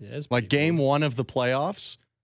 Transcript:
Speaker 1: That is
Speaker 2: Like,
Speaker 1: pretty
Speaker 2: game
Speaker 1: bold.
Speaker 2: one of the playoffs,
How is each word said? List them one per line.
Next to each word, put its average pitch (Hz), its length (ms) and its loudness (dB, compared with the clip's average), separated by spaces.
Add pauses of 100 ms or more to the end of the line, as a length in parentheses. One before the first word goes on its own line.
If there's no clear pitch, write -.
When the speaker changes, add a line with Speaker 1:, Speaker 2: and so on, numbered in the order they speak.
Speaker 1:
That 101 140 -16
is 147 160 -10
Speaker 2:
Like, 123 180 2
Speaker 1:
pretty 143 80 2
Speaker 2:
game 160 220 4
Speaker 1:
bold. 139 100 4
Speaker 2:
one 143 140 4
of 139 140 0
the 131 100 -2
playoffs, 135 720 -2 (260)